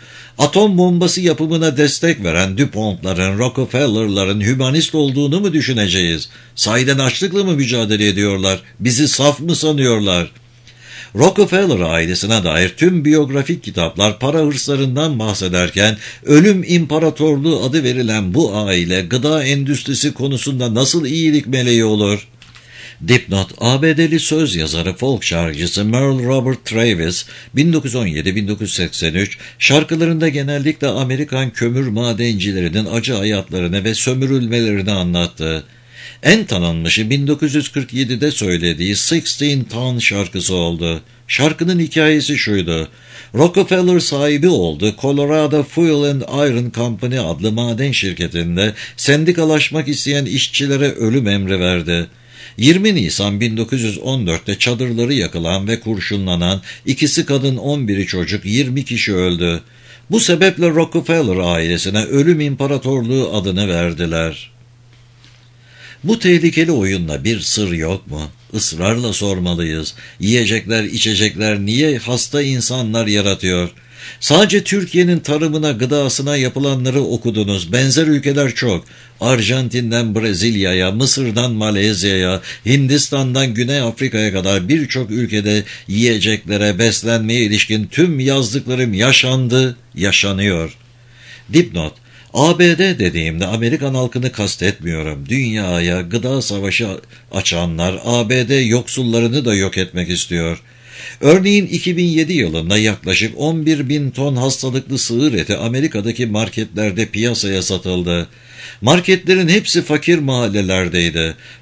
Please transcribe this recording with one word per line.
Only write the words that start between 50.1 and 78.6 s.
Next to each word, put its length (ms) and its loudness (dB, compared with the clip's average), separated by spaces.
işçilere 640 0
ölüm 360 0
emri 320 0
verdi. 480 0
Yirmi 380 4
Nisan 440 0
bin 180 -2
dokuz 240 -2
yüz 160 -4
on 300 -2
dörtte 320 -2
çadırları 540 0
yakılan 540 -2
ve 120 0
kurşunlanan, 800 -2
ikisi 400 0
kadın, 320 0
on 300 -2
biri 180 0
çocuk, 400 -4
yirmi 400 -2
kişi 280 -2
öldü. 480 0
Bu 80 2
sebeple 500 2
Rockefeller 680 0
ailesine 640 0
ölüm 380 2
imparatorluğu 920 -2
adını 340 0
verdiler. 840 -2
Bu 160 0
tehlikeli 520 2
oyunda 520 0
bir 160 0
sır 320 -2
yok 360 -4
mu? 140 -8
Israrla 600 -2
sormalıyız. 800 -2
Yiyecekler, 640 0
içecekler 760 -2
niye 380 0
hasta 440 -2
insanlar 640 -2
yaratıyor? 640 0
Sadece 440 4
Türkiye'nin 560 2
tarımına, 520 0
gıdasına 640 0
yapılanları 640 0
okudunuz. 720 -2
Benzer 340 2
ülkeler 480 0
çok. 300 -2